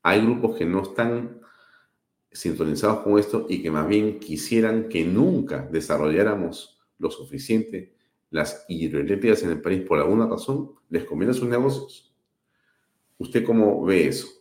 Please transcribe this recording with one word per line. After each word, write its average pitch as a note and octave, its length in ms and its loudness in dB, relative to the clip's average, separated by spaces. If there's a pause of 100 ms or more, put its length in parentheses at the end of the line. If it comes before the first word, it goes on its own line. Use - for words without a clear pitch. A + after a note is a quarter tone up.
Hay F#2+ 180 4
grupos A#2 380 0
que E2+ 80 -2
no F#2 160 0
están A#2 580 -4 (880)
sintonizados E2+ 760 -2
con G#2 140 4
esto G#2 300 0
y F#2 140 -2
que E2 100 -4
más D#2 160 0
bien G#2 320 0
quisieran A2 720 0
que E2 160 -2
nunca E2+ 680 0
desarrolláramos E2 1080 0 (160)
lo E2 120 -4
suficiente - 840 -4 (380)
las D2+ 360 -4
hidroeléctricas E2 760 0
en F2 80 -2
el D#2 100 -4
país F#2 260 -2
por D#2 120 4
alguna G#2 260 4
razón. - 460 -4 (180)
¿Les E2 160 -2
conviene G2 300 -2
sus B2 120 -4
negocios? C3 640 -2 (1080)
¿Usted B2 260 0
cómo G#2+ 400 4
ve F2+ 220 4
eso? - 200 -4 (140)